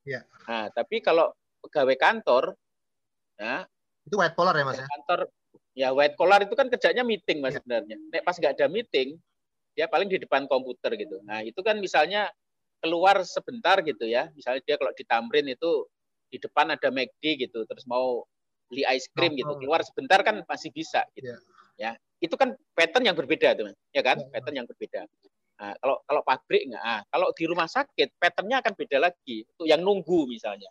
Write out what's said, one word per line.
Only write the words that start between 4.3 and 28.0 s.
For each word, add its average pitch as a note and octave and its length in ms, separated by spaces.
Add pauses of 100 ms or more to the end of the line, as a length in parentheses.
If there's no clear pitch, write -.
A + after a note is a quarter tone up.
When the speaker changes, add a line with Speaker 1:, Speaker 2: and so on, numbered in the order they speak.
Speaker 1:
collar F3 200
ya, D3 120
Mas, C3 160
ya? - 60
Speaker 2:
kantor, F3 320 (540)
ya, C3 180
white D3 260
collar G3+ 240
itu G3+ 120
kan - 120
kerjanya G3+ 360
meeting, G3+ 360
Mas, C3 160
Speaker 1:
Ya. B2+ 80
Speaker 2:
sebenarnya. A2 360 (100)
Nek E3 140
pas F3 120
nggak D#3 220
ada D3 100
meeting, D#3 520 (540)
dia D#3 160
paling F#3 220
di F#3 80
depan C#3 280
komputer B2+ 500
gitu. G2+ 260
Nah, G#2+ 200
itu A2+ 180
kan G#3+ 180
misalnya F#3 520 (520)
keluar F#3 420
sebentar E3+ 580
gitu C3+ 220
ya. B2 300
Misalnya C3 280
dia D3 140
kalau C#3+ 160
di - 140
Tamrin A#2+ 420
itu D3 380 (420)
di B2+ 100
depan D#3 320
ada C#3+ 200
mac C3 280
D D#3 220
gitu, A2+ 260
terus - 200
mau B2 400 (420)
beli C3+ 180
ice C3 260
cream D#3+ 220
gitu, B2 140
Speaker 1:
Nongkrong. C#3+ 160
Speaker 2:
keluar D#3 180
sebentar E3 400
kan G#3 240
masih D3 240
bisa D3 320 (120)
gitu. B2+ 160
Speaker 1:
Ya. A#2 80 (420)
Speaker 2:
Ya, A2 120 (280)
itu E3+ 160
kan B3+ 180 (200)
pattern B3+ 320
yang F3+ 120
berbeda D3 360
tuh, G#2+ 120
Mas. G2+ 120 (120)
Ya C#3 120
kan? B2+ 160
Speaker 1:
Ya, C3+ 100
ya. C#3 40
Speaker 2:
Pattern B2+ 240
yang B2 120
berbeda. - 340 (560)
Nah, G2+ 200
kalau, C3 260
kalau D3 180
pabrik C#3 460
nggak, G#2+ 160
ah, A2 240
kalau E3 240
di D#3+ 140
rumah E3+ 200
sakit E3 520